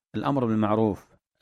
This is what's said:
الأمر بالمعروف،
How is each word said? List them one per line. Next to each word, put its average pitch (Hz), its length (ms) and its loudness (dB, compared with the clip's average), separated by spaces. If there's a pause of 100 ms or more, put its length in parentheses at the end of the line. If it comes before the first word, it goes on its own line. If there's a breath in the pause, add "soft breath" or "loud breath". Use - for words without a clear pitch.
(160)
الأمر 139 300 -2
بالمعروف، 107 640 0 (340)